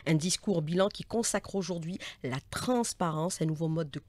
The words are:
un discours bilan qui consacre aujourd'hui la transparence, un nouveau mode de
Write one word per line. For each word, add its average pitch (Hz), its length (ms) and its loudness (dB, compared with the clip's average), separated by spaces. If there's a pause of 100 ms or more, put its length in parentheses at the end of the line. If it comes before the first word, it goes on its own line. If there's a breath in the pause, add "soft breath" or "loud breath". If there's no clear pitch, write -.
un 165 60 4
discours 170 480 2
bilan 175 300 2
qui - 140 -10
consacre - 500 -2
aujourd'hui 175 420 -4 (260 loud breath)
la 131 160 -2 (120)
transparence, 185 920 0
un 160 60 2
nouveau 160 220 0
mode 160 220 -2
de 151 180 -10